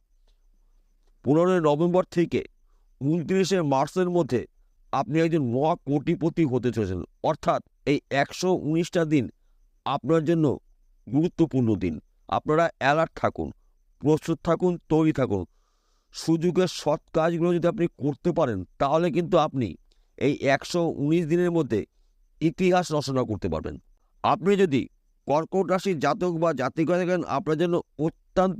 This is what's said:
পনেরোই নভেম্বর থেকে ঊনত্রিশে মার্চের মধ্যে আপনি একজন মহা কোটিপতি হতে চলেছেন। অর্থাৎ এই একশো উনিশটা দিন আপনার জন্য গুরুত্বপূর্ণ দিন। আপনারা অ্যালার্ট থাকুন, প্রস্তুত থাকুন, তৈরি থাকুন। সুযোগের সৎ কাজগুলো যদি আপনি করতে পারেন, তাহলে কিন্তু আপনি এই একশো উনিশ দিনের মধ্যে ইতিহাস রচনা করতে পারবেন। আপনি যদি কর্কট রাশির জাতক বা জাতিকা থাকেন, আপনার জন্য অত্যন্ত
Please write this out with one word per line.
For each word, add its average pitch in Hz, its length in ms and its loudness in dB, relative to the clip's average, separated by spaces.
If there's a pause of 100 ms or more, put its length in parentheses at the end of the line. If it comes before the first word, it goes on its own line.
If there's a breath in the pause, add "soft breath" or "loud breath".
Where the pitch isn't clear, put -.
(1300)
পনেরোই 175 360 2
নভেম্বর 165 500 2
থেকে 165 300 0 (600)
ঊনত্রিশে 175 640 0
মার্চের 147 460 0
মধ্যে 147 320 0 (520)
আপনি 139 260 -2
একজন 165 320 2
মহা 143 220 0 (120)
কোটিপতি 156 600 0
হতে 123 260 0
চলেছেন। 95 280 -2 (240)
অর্থাৎ 156 380 -2 (240)
এই 143 120 2 (180)
একশো 139 340 -2 (140)
উনিশটা 165 420 0
দিন 147 200 2 (600)
আপনার 147 400 0
জন্য 165 200 2 (640)
গুরুত্বপূর্ণ 131 680 2
দিন। 90 200 -2 (340)
আপনারা 151 360 0 (120)
অ্যালার্ট 147 380 0
থাকুন, 82 320 -4 (540)
প্রস্তুত 156 420 0
থাকুন, 175 280 0 (180)
তৈরি 156 240 4
থাকুন। 123 280 -2 (720)
সুযোগের 170 580 0
সৎ 151 280 -4 (120)
কাজগুলো 165 400 0
যদি 170 140 0
আপনি 170 180 -2 (120)
করতে 143 340 -4
পারেন, 127 280 0 (180)
তাহলে 156 340 2
কিন্তু 175 280 0
আপনি 139 280 0 (500)
এই 139 160 0 (140)
একশো 143 340 0 (160)
উনিশ 160 300 0
দিনের 175 240 2
মধ্যে 135 280 0 (640)
ইতিহাস 180 500 2
রচনা 139 320 -2
করতে 104 260 -4
পারবেন। 78 260 -6 (480)
আপনি 151 340 2
যদি 143 240 2 (460)
কর্কট 160 420 0
রাশির 185 300 -2
জাতক 147 400 0
বা 165 140 2
জাতিকা 143 440 -2
থাকেন, 180 300 0
আপনার 139 320 -2
জন্য 175 160 0 (240)
অত্যন্ত 175 600 -2